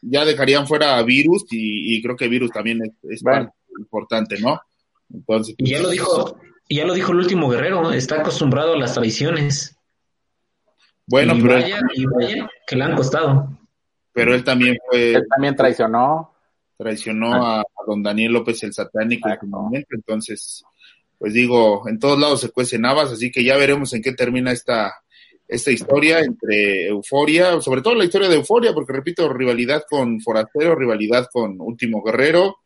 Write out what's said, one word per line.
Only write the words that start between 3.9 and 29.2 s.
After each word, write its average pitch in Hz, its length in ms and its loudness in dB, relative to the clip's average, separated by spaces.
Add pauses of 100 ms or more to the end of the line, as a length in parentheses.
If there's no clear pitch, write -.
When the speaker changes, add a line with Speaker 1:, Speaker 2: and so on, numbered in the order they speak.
Speaker 1:
¿no? 139 220 -2 (520)
Entonces, 110 440 -4
Speaker 3:
Y 131 140 -2
ya 139 80 -2
lo 175 60 0
Speaker 1:
pues, 175 80 0
Speaker 3:
dijo, 180 440 -2 (320)
y 143 80 -2
ya 151 80 -2
lo 180 80 0
dijo 175 180 -2
el 175 60 2
Último 180 320 2
Guerrero, 160 420 0
está 135 300 -2
acostumbrado 156 520 0
a 160 40 0
las 127 160 -2
traiciones. 143 800 -2 (1300)
Speaker 1:
Bueno, 131 280 4
Speaker 3:
Y 120 60 2
Speaker 1:
pero 123 140 6
él 127 80 4
Speaker 3:
vaya, 196 160 -4 (160)
y 131 100 -2
vaya 220 440 -2 (180)
que - 80 -4
le 127 80 0
han 156 120 0
costado. 139 540 2 (640)
Speaker 1:
pero 120 220 2
él 123 80 0
también 123 340 2 (120)
fue 120 240 4
Speaker 2:
Él 113 140 4
también 139 280 0
traicionó. 127 800 0 (420)
Speaker 1:
traicionó 110 560 -4
Speaker 2:
Ah. 117 240 2
Speaker 1:
a, 107 40 0
a 104 260 -10
don 104 160 -2
Daniel 110 300 0
López 117 300 -2
el 104 100 -8
Satánico 113 540 -4
en 107 120 -2
su 104 60 -14
Speaker 2:
Exacto. - 20 -10
Speaker 1:
momento, 107 480 -8
entonces, 107 680 -10 (540)
pues 104 160 -6
digo, 117 560 2
en 110 100 -4
todos 139 200 2
lados 143 220 2
se 120 100 -8
cuecen 120 340 -2
habas, 139 260 2
así 120 200 -8
que 127 120 0
ya 131 140 4
veremos 143 360 2
en 110 100 -4
qué 131 100 -4
termina 127 380 -2
esta, 117 420 -2 (540)
esta 120 240 -2
historia 143 480 2
entre 104 680 0
Euforia, 151 680 2
sobre 131 220 -2
todo 226 140 2
la 214 100 2
historia 190 240 0
de 170 60 6
Euforia, 214 380 2
porque 147 200 -4
repito, 147 400 -2